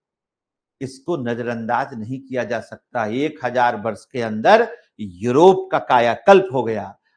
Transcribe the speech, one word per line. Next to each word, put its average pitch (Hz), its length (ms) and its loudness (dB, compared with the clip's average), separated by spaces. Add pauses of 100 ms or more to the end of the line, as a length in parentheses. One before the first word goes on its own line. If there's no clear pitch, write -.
(800)
इसको 139 360 -8
नजरअंदाज 120 760 -4
नहीं 123 260 -10
किया 127 240 -8
जा 113 180 -6
सकता। 110 440 -8
एक 135 400 -6
हजार 123 300 0
वर्ष 107 300 -8
के 123 160 -8
अंदर 135 460 2 (320)
यूरोप 123 720 4
का 151 80 -2
कायाकल्प 127 720 4
हो 131 100 -2
गया 101 340 -8 (200)